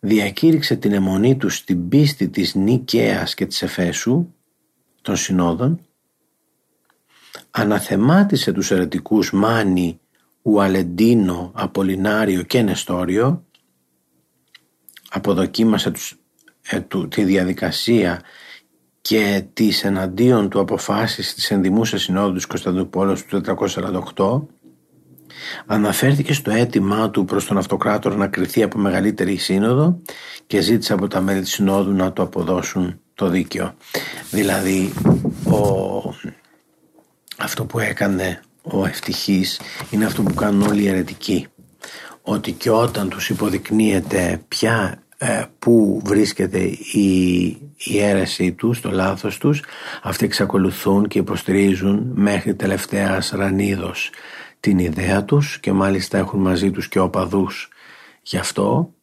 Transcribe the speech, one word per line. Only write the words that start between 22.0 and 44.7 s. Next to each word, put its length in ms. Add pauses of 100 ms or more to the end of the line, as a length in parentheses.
συνόδου 320
της 120
Κωνσταντινούπολης 760
του 140
τετρακόσια 440
σαράντα 180
οκτώ, 480 (1200)
αναφέρθηκε 680
στο 180
αίτημά 600
του 140
προς 220
τον 120
αυτοκράτορα 580
να 100
κριθεί 360
από 160
μεγαλύτερη 580
σύνοδο 640 (460)
και 140
ζήτησε 320
από 160
τα 120
μέλη 200
της 100
συνόδου 420
να 200
του 100
αποδώσουν 800 (140)
το 140
δίκαιο. 460 (560)
Δηλαδή, 640 (540)
ο... 120 (1800)
αυτό 280
που 140
έκανε 600 (220)
ο 240
Ευτυχής 760 (300)
είναι 140
αυτό 180
που 120
κάνουν 340
όλοι 140
οι 60
αιρετικοί. 580 (760)
Ότι 300
και 180
όταν 380
τους 220
υποδεικνύεται 1160
ποια, 540 (160)